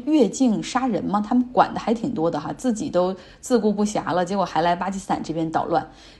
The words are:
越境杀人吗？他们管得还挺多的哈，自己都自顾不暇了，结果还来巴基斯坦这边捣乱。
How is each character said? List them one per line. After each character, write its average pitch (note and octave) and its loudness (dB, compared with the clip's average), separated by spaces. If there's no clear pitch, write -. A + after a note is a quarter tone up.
越 D4 4
境 G3+ 2
杀 B3+ -2
人 G#3 0
吗？ F#3 0
他 A#3+ 0
们 B3 4
管 - 4
得 F3+ -6
还 A3 0
挺 G3 -4
多 D#3+ 0
的 D3+ -4
哈， D3+ -8
自 B3+ -2
己 - -4
都 F3+ 2
自 B3 2
顾 G#3+ 2
不 G#3 0
暇 E3 -2
了， F3+ 2
结 F3 -2
果 F#3+ 0
还 D#3+ -2
来 F3 2
巴 F#3 -4
基 G3 -6
斯 F#3+ -12
坦 - -4
这 D#3+ -6
边 D#3+ -2
捣 - -2
乱。 D#3+ 0